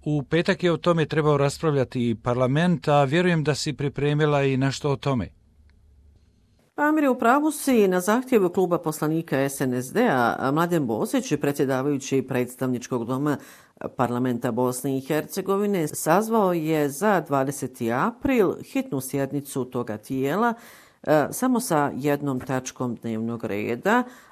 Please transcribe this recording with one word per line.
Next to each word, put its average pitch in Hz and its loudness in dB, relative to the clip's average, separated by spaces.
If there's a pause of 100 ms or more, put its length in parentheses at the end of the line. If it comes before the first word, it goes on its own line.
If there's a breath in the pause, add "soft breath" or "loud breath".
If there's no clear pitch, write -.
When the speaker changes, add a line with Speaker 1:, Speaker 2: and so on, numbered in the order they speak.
Speaker 1:
U 151 0
petak 170 0
je 175 2
o 156 2
tome 165 2
trebao 151 2
raspravljati 139 0
i 113 2
parlament, 131 0
a 143 6
vjerujem 165 2
da 147 2
si - -4
pripremila 147 0
i 135 2
nešto 135 0
o 139 0
tome. 127 -2 (1500)
Speaker 2:
Amir, 302 4
u 262 2
pravu 277 4
si. 240 4
Na 180 2
zahtjev 214 2
kluba 175 0
poslanika 160 -2
S 139 0
N 127 0
S 127 -4
D-a, 131 2
Mladen 165 0
Bosić, 170 -2
predsjedavajući 139 -2
predstavničkog 123 -4
doma 131 -2 (600 loud breath)
parlamenta 123 0
Bosne 127 -2
i - -4
Hercegovine, 180 -2
sazvao 202 2
je 156 0
za 180 0
dvadeseti 135 -2
april 202 2 (120)
hitnu 262 -4
sjednicu 139 -4
toga 120 -6
tijela, 143 -2 (480 loud breath)
e, 147 2
samo 247 0
sa 147 0
jednom 143 -2
tačkom 127 -6
dnevnog 113 -6
reda, 117 0 (300 loud breath)